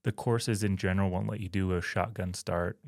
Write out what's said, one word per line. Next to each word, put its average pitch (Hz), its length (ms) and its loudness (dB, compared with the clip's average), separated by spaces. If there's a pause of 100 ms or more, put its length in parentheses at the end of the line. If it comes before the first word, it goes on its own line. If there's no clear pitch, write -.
the 120 80 2
courses 113 520 0
in 98 120 4
general 95 340 2
won't 98 180 -2
let 104 120 -4
you 98 80 -6
do 92 280 0
a 87 40 0
shotgun 92 540 -2
start 87 540 -2